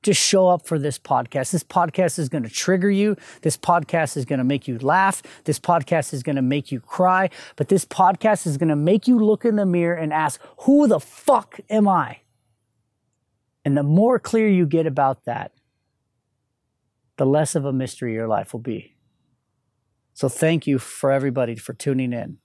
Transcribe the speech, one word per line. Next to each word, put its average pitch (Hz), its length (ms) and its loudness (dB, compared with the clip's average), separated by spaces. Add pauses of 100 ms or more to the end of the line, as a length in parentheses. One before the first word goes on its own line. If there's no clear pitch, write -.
Just 202 180 0
show 185 280 4
up 180 180 2
for 160 140 -2
this 143 180 -4
podcast. 131 540 -2
This 175 100 -2
podcast 170 560 0
is 147 100 -4
gonna 123 200 -6
trigger 185 420 0
you. 202 260 2 (260)
This 156 140 -2
podcast 165 600 0
is 135 80 -4
gonna 127 180 -2
make 135 240 -2
you 120 120 -6
laugh. 180 440 0 (220)
This 151 160 -4
podcast 165 520 0
is 131 120 -8
gonna 139 180 -2
make 135 300 -2
you 123 80 -8
cry. 185 500 0 (240)
But - 140 -4
this 196 160 2
podcast 196 640 0
is 143 100 -2
gonna 156 180 0
make 170 320 2
you 247 120 4
look 214 260 2
in 226 120 2
the 202 80 0
mirror 175 300 0
and 156 180 -6
ask, 156 280 -2 (220)
"Who 285 260 4
the 185 100 2
fuck - 600 -2 (100)
am 214 160 2
I?" 175 360 -2 (1400)
And 143 120 0
the 147 80 0
more 202 340 4
clear 220 300 0
you 180 180 4
get 160 200 0
about 135 380 0
that, 107 280 -10 (1600)
the 139 100 0
less 143 280 0
of 147 100 -2
a 139 80 -4
mystery 131 400 -4
your 113 140 -4
life - 260 -4
will 113 80 -12
be. 117 360 -10 (1160)
So 139 140 -4
thank 160 380 0
you 135 140 0
for - 320 -4
everybody 131 420 -2
for 110 200 -14
tuning 131 380 -4
in. 120 320 -10